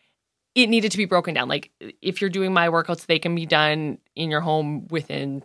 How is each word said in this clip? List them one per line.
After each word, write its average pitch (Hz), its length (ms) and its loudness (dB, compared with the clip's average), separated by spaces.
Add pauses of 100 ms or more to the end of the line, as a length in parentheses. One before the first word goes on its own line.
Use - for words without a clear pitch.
(540)
it 247 140 6
needed 220 240 4
to 180 60 -4
be 208 60 2
broken 175 300 0
down. 123 140 0
Like, 143 220 -4 (300)
if - 200 -4
you're 196 100 0
doing 190 220 -2
my 170 160 4
workouts, 165 380 -2
they 165 120 2
can 170 160 -2
be 165 120 -2
done 151 520 2 (160)
in 160 160 -4
your 151 100 0
home 156 480 -2
within 139 560 -6